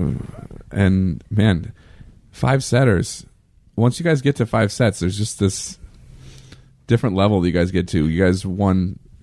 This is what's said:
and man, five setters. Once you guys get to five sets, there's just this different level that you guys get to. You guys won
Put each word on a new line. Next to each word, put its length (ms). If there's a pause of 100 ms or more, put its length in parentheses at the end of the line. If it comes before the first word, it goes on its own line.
(720)
and 580
man, 420 (600)
five 320
setters. 640 (500)
Once 240
you 40
guys 160
get 160
to 100
five 260
sets, 260
there's 180
just 220
this 400 (1080)
different 280
level 260
that 80
you 60
guys 160
get 180
to. 200
You 160
guys 200
won 540 (240)